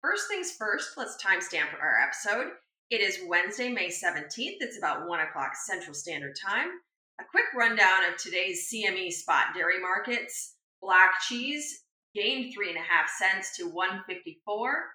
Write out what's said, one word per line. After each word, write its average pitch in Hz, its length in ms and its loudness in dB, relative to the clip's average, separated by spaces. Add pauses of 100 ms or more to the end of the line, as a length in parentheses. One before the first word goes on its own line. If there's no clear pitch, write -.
First 403 260 -2
things 403 240 -4
first, - 460 -4
let's 226 180 -8
timestamp 175 640 0
our 147 140 2 (100)
episode. - 420 -2 (420)
It 226 100 0
is 190 260 0
Wednesday, 185 460 0
May 185 180 -2
seventeenth. 175 720 -4
It's 233 180 -6
about 170 300 -2
one 170 140 -2
o'clock 143 340 -4
Central 180 380 -6
Standard 143 420 -8
Time. 226 320 -2 (540)
A - 100 -10
quick 403 140 4 (100)
rundown 196 560 6
of 175 100 -6
today's 180 460 -2
C 220 180 -4
M 190 100 2
E 185 140 -2
spot 170 460 2
dairy 180 260 2
markets. 208 760 -4 (260)
Block 185 300 8 (140)
cheese 285 580 -4 (300)
gained 208 400 -2
three 202 140 -4
and 165 100 -6
a 160 40 -6
half 165 360 4
cents 190 380 0
to 175 140 -6
one 185 360 -2
fifty-four. 208 680 -4 (220)